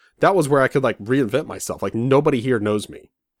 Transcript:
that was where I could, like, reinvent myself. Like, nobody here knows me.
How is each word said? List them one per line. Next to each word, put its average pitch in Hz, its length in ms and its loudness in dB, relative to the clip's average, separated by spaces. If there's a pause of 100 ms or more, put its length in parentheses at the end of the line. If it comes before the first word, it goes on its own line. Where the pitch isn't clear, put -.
(180)
that 175 160 4
was 156 140 2
where 139 120 4
I 127 80 4
could, 139 140 0
like, 117 160 -2
reinvent 123 480 0
myself. 95 360 -10
Like, 98 120 -4
nobody 135 460 2
here 123 180 -2
knows 104 320 -2
me. - 200 -20 (300)